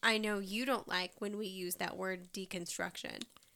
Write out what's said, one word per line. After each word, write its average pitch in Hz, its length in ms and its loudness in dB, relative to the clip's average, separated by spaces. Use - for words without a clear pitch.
I 226 160 6
know 214 200 4
you 202 260 0
don't 254 240 2
like 180 300 2
when 208 180 -2
we 214 100 -2
use 185 300 -2
that - 200 -2
word 185 360 -4
deconstruction. 175 880 -4